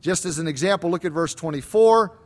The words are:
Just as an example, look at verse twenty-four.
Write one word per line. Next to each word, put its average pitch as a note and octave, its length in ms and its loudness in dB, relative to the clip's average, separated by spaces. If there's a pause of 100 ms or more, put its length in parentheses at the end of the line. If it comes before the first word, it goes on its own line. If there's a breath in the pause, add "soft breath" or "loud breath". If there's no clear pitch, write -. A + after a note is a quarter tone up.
Just F3 240 -4
as D#3+ 140 -6
an E3 80 -4
example, F3 420 -2
look F3 160 -4
at F3 60 -4
verse D#3+ 240 -4
twenty-four. G#3+ 760 2 (120)